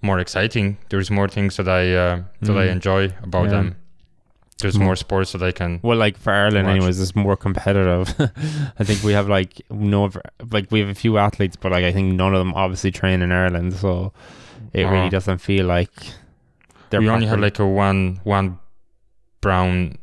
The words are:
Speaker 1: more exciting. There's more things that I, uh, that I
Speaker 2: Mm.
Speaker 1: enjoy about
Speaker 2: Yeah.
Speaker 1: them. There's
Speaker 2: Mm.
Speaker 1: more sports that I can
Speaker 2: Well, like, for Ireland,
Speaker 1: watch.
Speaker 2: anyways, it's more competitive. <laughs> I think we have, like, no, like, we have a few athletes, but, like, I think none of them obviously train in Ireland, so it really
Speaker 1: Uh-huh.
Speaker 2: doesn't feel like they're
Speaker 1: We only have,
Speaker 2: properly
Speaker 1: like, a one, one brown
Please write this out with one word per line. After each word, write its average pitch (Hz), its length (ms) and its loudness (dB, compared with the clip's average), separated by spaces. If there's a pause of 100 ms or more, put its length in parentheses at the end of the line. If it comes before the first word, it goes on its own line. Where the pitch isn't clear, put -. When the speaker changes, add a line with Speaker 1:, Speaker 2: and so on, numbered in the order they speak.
Speaker 1:
more 98 160 2
exciting. 101 580 -2 (120)
There's 98 220 -2
more 98 160 2
things 98 300 -2
that 92 100 -2
I, 90 260 2
uh, 90 280 2 (200)
that 104 160 2
I 95 100 4
Speaker 2:
Mm. 90 40 2
Speaker 1:
enjoy 95 320 0 (200)
about 90 220 0
Speaker 2:
Yeah. 98 40 2
Speaker 1:
them. 92 260 0 (840)
There's 101 180 -2
Speaker 2:
Mm. 101 60 4
Speaker 1:
more 95 120 4
sports 95 360 -2
that 90 100 -6
I 92 100 0
can 87 300 -4
Speaker 2:
Well, 117 160 2
like, 107 200 0
for - 140 -2
Ireland, 101 360 4
Speaker 1:
watch. 98 100 4
Speaker 2:
anyways, 92 240 2
it's 92 140 -2
more 101 200 2
competitive. 95 800 0
<laughs> 147 640 -4
I 110 40 0
think 101 200 -2
we 107 100 2
have, 101 140 0
like, 95 320 -2 (120)
no, 101 380 0 (420)
like, 104 200 -2
we 110 100 4
have 101 80 -2
a 98 60 -6
few 110 220 0
athletes, 101 380 0
but, 92 160 -4
like, 90 120 2
I 87 80 2
think 95 220 0
none 92 200 2
of 95 60 4
them 92 140 -2
obviously 95 380 -2
train 92 320 0
in 90 80 0
Ireland, 90 420 0
so 92 400 -4 (580)
it 98 120 0
really 92 160 2
Speaker 1:
Uh-huh. 92 100 0
Speaker 2:
doesn't 92 300 -2
feel 98 260 0
like 87 260 0 (1000)
they're 104 100 2
Speaker 1:
We 107 80 4
only 113 160 2
have, 107 140 0
Speaker 2:
properly 104 80 2
Speaker 1:
like, 101 120 -4
a 104 80 2
one, 95 560 0
one 95 360 0 (840)
brown 90 600 0